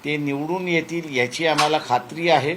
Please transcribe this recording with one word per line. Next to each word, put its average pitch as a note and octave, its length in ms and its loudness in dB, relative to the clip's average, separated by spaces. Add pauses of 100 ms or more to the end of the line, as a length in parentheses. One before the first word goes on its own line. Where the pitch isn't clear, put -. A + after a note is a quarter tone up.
ते D3 120 -2
निवडून D3+ 500 -2
येतील E3 500 -2
याची B2 300 0
आम्हाला D3+ 300 2 (100)
खात्री D3+ 420 0
आहे D3+ 280 4